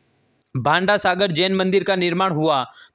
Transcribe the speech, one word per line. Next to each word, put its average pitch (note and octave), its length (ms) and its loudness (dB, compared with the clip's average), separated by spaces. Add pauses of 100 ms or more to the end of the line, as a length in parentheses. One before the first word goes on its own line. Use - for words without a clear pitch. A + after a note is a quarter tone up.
(560)
भांडा E3 420 2
सागर F#3+ 340 0
जैन F3+ 240 0
मंदिर F#3+ 280 0
का F#3+ 120 -2
निर्माण F3+ 360 -2
हुआ। D3+ 320 0 (320)